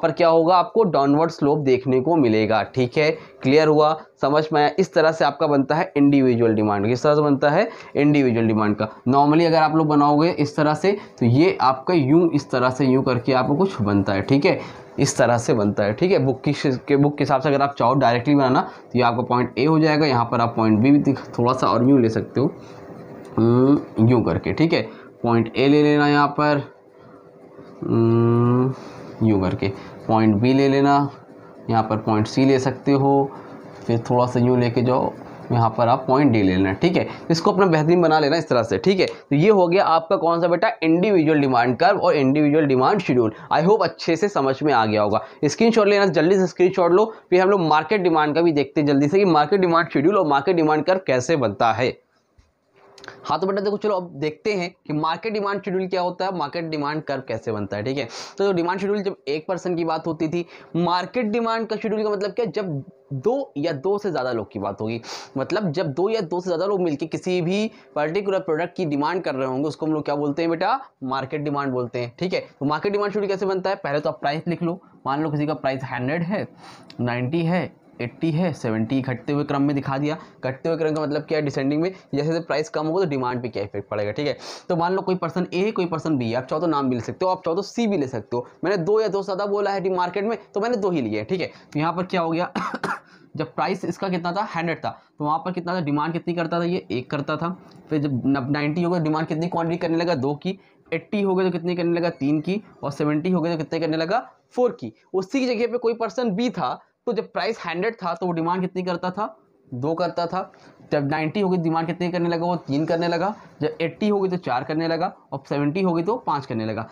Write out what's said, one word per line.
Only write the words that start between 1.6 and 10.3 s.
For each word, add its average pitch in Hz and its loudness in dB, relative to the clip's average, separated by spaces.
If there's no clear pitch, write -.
देखने 131 2
को 165 0
मिलेगा, 110 2
ठीक 127 -2
है। 151 2
क्लियर 151 4
हुआ? 151 4
समझ 151 2
में 147 2
आया? 147 4
इस 190 0
तरह 160 4
से 160 0
आपका 143 0
बनता 143 2
है 180 -2
इंडिविजुअल 127 4
डिमांड। 104 2
किस 120 0
तरह 151 4
से 151 4
बनता 143 2
है? 196 2
इंडिविजुअल 135 4
डिमांड 107 2
का। 107 -2
Normally 147 4
अगर 160 2
आप 156 2
लोग 160 2
बनाओगे 147 4